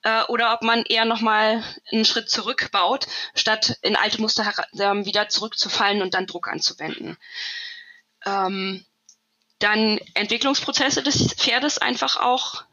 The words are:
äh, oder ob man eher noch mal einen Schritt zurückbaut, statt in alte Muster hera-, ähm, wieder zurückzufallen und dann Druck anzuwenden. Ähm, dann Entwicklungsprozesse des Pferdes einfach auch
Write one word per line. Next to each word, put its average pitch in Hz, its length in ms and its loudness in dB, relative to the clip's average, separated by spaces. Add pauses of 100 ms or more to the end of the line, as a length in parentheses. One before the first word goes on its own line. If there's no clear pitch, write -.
äh, 220 220 2
oder 233 280 2
ob 233 80 -4
man 226 220 2
eher 226 220 2
noch 226 160 0
mal 220 420 4 (280)
einen 220 140 2
Schritt - 240 0
zurückbaut, 208 760 0 (260)
statt - 480 0
in 208 140 0
alte 214 260 2
Muster 214 240 0
hera-, - 220 -4 (120)
ähm, 202 260 2
wieder 208 240 0
zurückzufallen 208 760 0
und 185 100 -2
dann 185 140 -2
Druck - 200 -8
anzuwenden. - 680 -4 (1040)
Ähm, 190 600 -2 (760)
dann 214 400 4 (140)
Entwicklungsprozesse 269 880 0
des - 320 2
Pferdes 269 460 0
einfach - 380 0
auch - 560 0